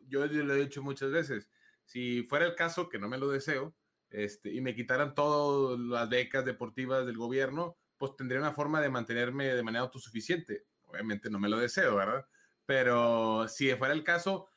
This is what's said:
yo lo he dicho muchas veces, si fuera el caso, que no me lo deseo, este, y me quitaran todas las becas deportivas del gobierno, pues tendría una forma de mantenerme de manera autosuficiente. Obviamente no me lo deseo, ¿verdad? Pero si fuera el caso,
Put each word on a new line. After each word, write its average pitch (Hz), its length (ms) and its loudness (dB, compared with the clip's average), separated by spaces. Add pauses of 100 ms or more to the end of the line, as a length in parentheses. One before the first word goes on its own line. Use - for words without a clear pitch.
yo 139 200 0
lo 147 260 0
he 139 60 4
dicho 139 240 -2
muchas 135 280 -4
veces, 139 380 -2 (360)
si 123 380 -2
fuera 147 220 2
el 170 100 -2
caso, 170 340 -2
que 113 100 -6
no 101 100 -4
me 127 80 -4
lo 139 120 -2
deseo, 139 460 -2 (340)
este, 104 440 -6
y 123 80 -4
me 127 140 -2
quitaran 127 400 0
todas 143 640 2
las 120 300 -2
becas 127 360 0
deportivas 127 600 -2
del 120 120 -6
gobierno, 135 600 -2 (200)
pues 104 180 -6
tendría 127 240 -2
una 147 140 0
forma 147 280 0
de 143 80 2
mantenerme 127 640 0
de 123 100 2
manera 113 200 0
autosuficiente. 120 800 -6 (180)
Obviamente 104 460 -6
no 101 100 -2
me 104 100 2
lo 107 80 2
deseo, 120 380 2
¿verdad? 107 300 0 (400)
Pero 117 840 4
si 131 280 2
fuera 131 180 0
el 156 100 -2
caso, 175 540 0